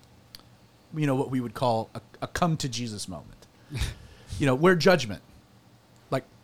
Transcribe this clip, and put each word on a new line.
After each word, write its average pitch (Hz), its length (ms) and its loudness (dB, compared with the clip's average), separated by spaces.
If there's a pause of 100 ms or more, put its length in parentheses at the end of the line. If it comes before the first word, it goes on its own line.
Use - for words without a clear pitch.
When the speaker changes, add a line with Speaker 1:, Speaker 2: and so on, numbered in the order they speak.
(960)
Speaker 1:
you 151 120 0
know, 139 80 2
what 131 160 0
we 131 100 -2
would 117 140 -6
call 113 400 0
a, - 80 -12 (180)
a 131 60 -6
come 165 320 0
to 143 100 -4
Jesus 113 400 -6
moment. - 380 -14 (260)
Speaker 2:
<laughs> 135 60 -6 (600)
Speaker 1:
You 147 80 0
know, 127 100 4
where 180 180 6
judgment, 143 480 2 (880)
like 135 140 -4 (200)